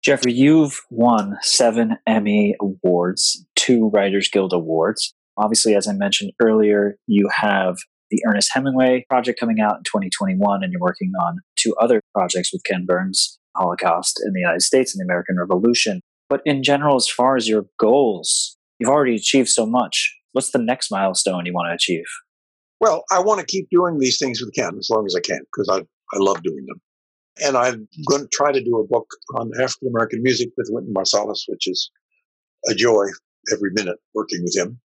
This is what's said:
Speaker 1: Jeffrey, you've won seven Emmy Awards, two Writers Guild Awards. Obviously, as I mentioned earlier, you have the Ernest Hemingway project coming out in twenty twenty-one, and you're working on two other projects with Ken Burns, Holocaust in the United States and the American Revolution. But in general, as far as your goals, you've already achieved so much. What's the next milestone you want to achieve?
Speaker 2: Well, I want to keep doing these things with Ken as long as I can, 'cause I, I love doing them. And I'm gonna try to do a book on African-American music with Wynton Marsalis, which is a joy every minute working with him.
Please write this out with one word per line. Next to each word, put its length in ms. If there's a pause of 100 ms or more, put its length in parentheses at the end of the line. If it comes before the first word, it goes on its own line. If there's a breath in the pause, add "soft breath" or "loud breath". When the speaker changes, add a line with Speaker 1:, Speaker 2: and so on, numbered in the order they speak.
Speaker 1:
Jeffrey, 300
you've 560
won 520
seven 560 (100)
Emmy 520
Awards, 840 (100)
two 380
Writers 340
Guild 260
Awards. 600 (240)
Obviously, 380
as 120
I 60
mentioned 380 (100)
earlier, 560 (100)
you 260
have 440 (320)
the 180
Ernest 260
Hemingway 560
project 300
coming 200
out 180
in 60
twenty 260
twenty-one, 540
and 80
you're 100
working 300 (100)
on 160 (180)
two 220
other 240 (120)
projects 400
with 100
Ken 220
Burns, 540 (160)
Holocaust 680
in 80
the 60
United 220
States 320
and 60
the 60
American 340
Revolution. 600 (280)
But 160
in 180
general, 320
as 120
far 280
as 120
your 180 (140)
goals, 760 (220)
you've 100
already 260
achieved 340
so 160
much. 500 (180)
What's 180
the 80
next 320
milestone 540
you 80
want 160
to 60
achieve? 300 (760)
Speaker 2:
Well, 320
I 100
want 180
to 60
keep 260
doing 280
these 200
things 220
with 120
Ken 240
as 120
long 160
as 100
I 60
can, 180 (160)
'cause 140
I, 100
I 400
love 240
doing 240
them. 140 (600)
And 160
I'm 300 (200)
gonna 240
try 200
to 120
do 140
a 100
book 200 (280)
on 240
African-American 600
music 360
with 120
Wynton 240
Marsalis, 540
which 200
is 220 (800)
a 60
joy 300 (460)
every 220
minute 240 (160)
working 300
with 120
him. 300